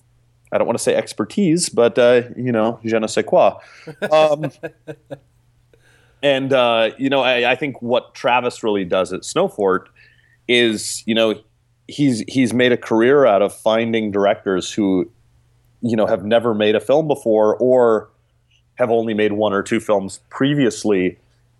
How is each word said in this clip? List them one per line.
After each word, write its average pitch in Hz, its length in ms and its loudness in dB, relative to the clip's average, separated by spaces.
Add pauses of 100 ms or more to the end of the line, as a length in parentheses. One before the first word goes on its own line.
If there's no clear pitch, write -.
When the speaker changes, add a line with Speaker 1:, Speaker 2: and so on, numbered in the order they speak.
(520)
Speaker 1:
I 104 80 -2
don't 104 80 0
wanna 117 120 -2
say - 160 0
expertise, 165 720 -2
but, 117 300 0
uh, 123 240 4 (160)
you 123 140 -4
know, 113 340 -2
je 113 140 -2
ne 107 80 -2
sais 107 180 -4
quoi. 143 340 2 (520)
Um, 156 400 2 (840)
Speaker 2:
<laughs> - 880 -18
Speaker 1:
and, 135 300 0
uh, 117 440 2
you 135 120 -2
know, 135 120 2
I, 123 300 2
I 131 40 0
think 135 260 -6
what 120 320 -2
Travis 123 500 -2
really 101 220 -2
does 90 260 -2
at 92 140 -10
Snowfort 104 640 -2 (580)
is, 117 580 0
you 110 100 -2
know, 110 200 0 (520)
he's, 131 400 -2
he's 123 260 0
made 123 180 2
a 120 60 2
career 123 480 2
out 101 160 4
of 98 120 0
finding 113 580 -2
directors 101 600 -2
who, 95 380 -2 (720)
you 117 140 -2
know, 107 120 0
have 107 160 -2
never 113 300 2
made 107 220 2
a 107 40 0
film 151 280 0
before 107 500 0
or 120 520 2 (640)
have 123 140 -2
only 113 240 -2
made 107 200 0
one 104 200 0
or 98 80 0
two 113 180 -4
films 98 400 -2 (100)
previously 107 880 0 (420)